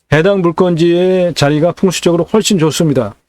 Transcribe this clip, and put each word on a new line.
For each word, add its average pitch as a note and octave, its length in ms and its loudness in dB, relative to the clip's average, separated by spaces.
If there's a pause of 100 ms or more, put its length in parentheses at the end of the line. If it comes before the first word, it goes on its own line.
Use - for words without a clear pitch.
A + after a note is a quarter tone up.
(140)
해당 F#3+ 280 2
물건지의 F3 920 0
자리가 D3+ 380 0
풍수적으로 E3+ 540 -2
훨씬 G#3+ 340 0
좋습니다. C#3 560 -2 (140)